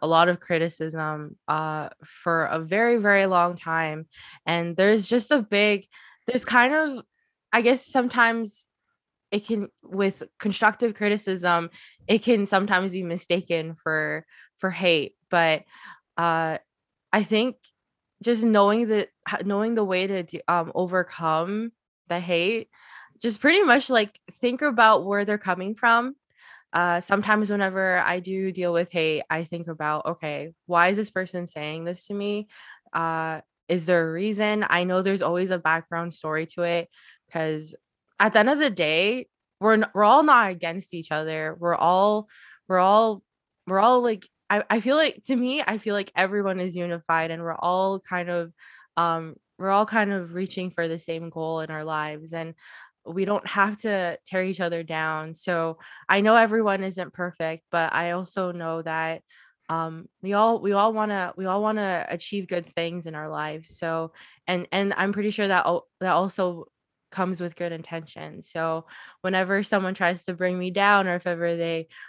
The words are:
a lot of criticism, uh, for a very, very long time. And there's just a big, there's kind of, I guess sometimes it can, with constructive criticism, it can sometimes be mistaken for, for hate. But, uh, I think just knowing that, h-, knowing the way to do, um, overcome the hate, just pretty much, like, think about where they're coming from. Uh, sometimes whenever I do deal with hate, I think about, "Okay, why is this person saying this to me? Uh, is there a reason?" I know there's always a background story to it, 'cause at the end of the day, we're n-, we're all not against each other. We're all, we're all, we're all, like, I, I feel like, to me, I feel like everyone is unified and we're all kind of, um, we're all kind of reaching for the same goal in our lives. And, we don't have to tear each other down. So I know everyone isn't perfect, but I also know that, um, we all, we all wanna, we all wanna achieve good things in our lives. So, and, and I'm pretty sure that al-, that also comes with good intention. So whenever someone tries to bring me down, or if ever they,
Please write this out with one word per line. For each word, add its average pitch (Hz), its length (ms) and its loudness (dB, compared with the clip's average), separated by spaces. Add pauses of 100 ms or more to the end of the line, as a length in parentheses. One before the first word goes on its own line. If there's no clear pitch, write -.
a 156 60 -2
lot 165 200 6
of 175 140 0
criticism, 160 960 -6 (100)
uh, 156 400 -4 (160)
for 165 420 -2
a - 140 -2
very, 214 380 0
very 202 280 4
long 175 300 2
time. 160 520 -4 (380)
And 170 300 -2
there's 202 320 4
just 240 240 0
a 285 100 4
big, 208 460 2 (400)
there's 247 160 -2
kind 247 300 4
of, 302 320 -2 (480)
I 233 80 6
guess 247 260 2
sometimes 233 800 0 (640)
it 208 160 -4
can, 214 220 -4 (120)
with 190 420 -2 (160)
constructive 214 540 0
criticism, 190 760 0 (360)
it 214 160 4
can 208 240 4
sometimes 190 460 2
be 185 120 -6
mistaken 170 800 -4
for, 156 440 -4 (340)
for 190 100 -2
hate. 170 460 0 (160)
But, 165 320 2 (540)
uh, 165 420 0 (520)
I 208 120 2
think 220 340 0 (640)
just 226 200 0
knowing 214 440 4
that, 214 220 0 (200)
h-, - 160 -4
knowing 208 300 -2
the 214 80 2
way 190 240 0
to 190 160 -4
do, 165 240 -12
um, 170 280 0
overcome 180 960 -2 (360)
the 175 120 -4
hate, 180 500 -2 (520)
just 220 200 -4
pretty 349 220 6
much, 269 260 4
like, 220 280 2 (160)
think 247 280 -2
about 220 440 4
where 202 200 0
they're 208 120 0
coming 196 380 -4
from. 240 400 2 (560)
Uh, 175 300 0
sometimes 208 480 0
whenever 190 500 0
I 180 220 0
do 190 320 -4
deal 175 180 -2
with 170 200 0
hate, 156 380 -2
I 160 140 -2
think 170 240 -10
about, 156 380 -4
"Okay, 156 480 -8 (140)
why 175 220 4
is 202 80 0
this 208 120 -4
person 180 380 -6
saying 156 360 -10
this 180 240 -10
to 202 60 -10
me? 208 340 -6 (460)
Uh, 160 480 -4 (260)
is 170 180 -2
there 170 220 2
a 160 40 -4
reason?" 208 580 -2
I 175 160 2
know 185 160 0
there's 196 200 0
always 175 300 0
a 185 60 0
background 165 560 -4
story 156 340 -6
to 175 160 -6
it, 170 260 -2 (420)
'cause 156 440 -6 (460)
at 214 100 4
the 220 80 6
end 220 100 6
of 285 100 2
the 294 100 4
day, 185 580 0 (320)
we're 220 140 4
n-, 214 200 2
we're 208 120 4
all 269 180 8
not 240 280 6
against 175 420 -6
each 165 180 -8
other. 156 480 -4
We're 170 160 2
all, 208 540 2 (400)
we're 185 100 4
all, 208 440 4 (440)
we're 190 120 2
all, 247 220 6
like, 220 240 -2 (240)
I, 208 200 2
I 226 100 2
feel 254 160 2
like, 311 300 0
to 262 100 -2
me, 254 300 -2
I 214 140 -2
feel 202 160 -4
like 196 200 -4
everyone 190 440 0
is 180 160 -4
unified 170 560 -2
and 165 100 -8
we're 165 140 -6
all 190 440 0
kind 180 300 -6
of, 170 240 -6 (420)
um, 165 400 -2 (220)
we're 190 140 -2
all 208 160 4
kind 208 240 0
of 175 240 -6
reaching 185 340 -6
for 170 180 -4
the 165 120 -6
same 165 320 -10
goal 160 300 -6
in 160 100 -8
our 156 120 -8
lives. 156 480 -8
And, 165 220 -10 (520)
we 185 200 -4
don't 202 220 -2
have 208 320 0
to 190 460 -2
tear 185 180 -2
each 185 160 -4
other 170 240 -4
down. 160 520 -6
So 165 420 -4 (320)
I 196 120 4
know 220 140 6
everyone 214 480 2
isn't 185 300 -8
perfect, 165 580 -6
but 165 220 0
I 170 180 0
also 180 400 -4
know 165 300 -6
that, 160 400 -6 (480)
um, 160 380 -6 (140)
we 190 120 -4
all, 220 280 4
we 202 120 0
all 208 200 2
wanna, 208 440 -4
we 190 80 -6
all 190 160 0
wanna 214 480 -2
achieve 185 380 -8
good 175 280 -6
things 170 320 -6
in 160 80 -12
our 156 140 -10
lives. 151 480 -10
So, 165 360 -6 (340)
and, 180 240 -4
and 196 240 0
I'm 196 180 0
pretty 208 180 -2
sure 208 160 -2
that 185 180 2
al-, 175 220 -2 (120)
that 185 140 -2
also 180 520 -2 (460)
comes 185 300 -4
with 170 140 -8
good 170 160 -6
intention. 160 720 -14
So 160 420 -6 (360)
whenever 185 420 0
someone 190 320 -2
tries 180 300 -2
to 185 80 -6
bring 180 260 -2
me 180 120 -6
down, 196 360 4
or 175 80 0
if 175 120 -6
ever 170 280 -2
they, 165 320 -4 (220)